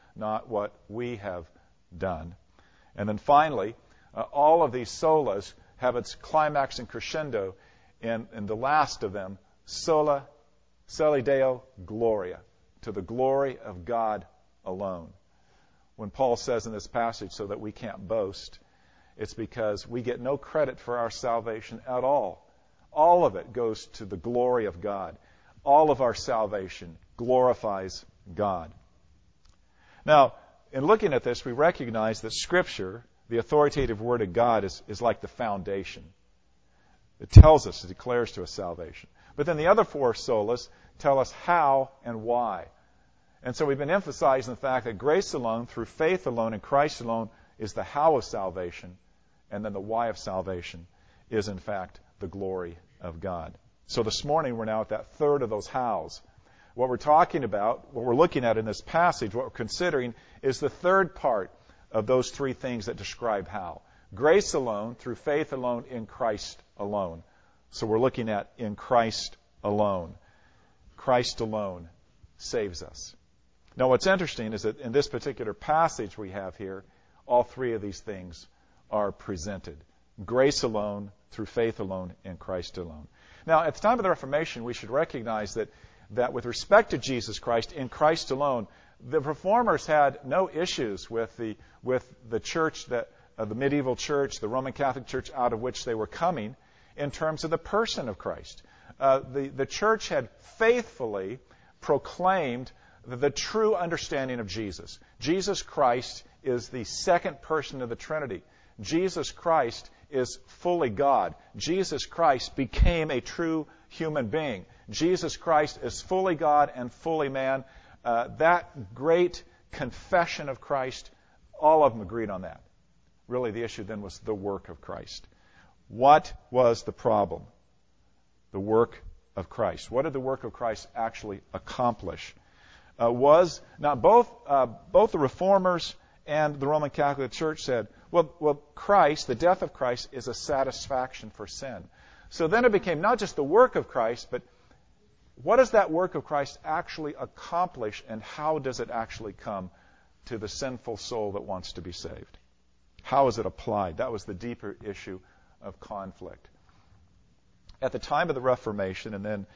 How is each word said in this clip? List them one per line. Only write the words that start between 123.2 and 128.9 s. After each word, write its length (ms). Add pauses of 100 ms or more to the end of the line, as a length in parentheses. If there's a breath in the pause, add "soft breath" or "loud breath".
Really, 220
the 140
issue 200
then 180
was 180
the 160
work 340
of 120
Christ. 440 (640 soft breath)
What 460 (160)
was 340
the 80
problem? 520 (1080)
The 80
work 440 (320)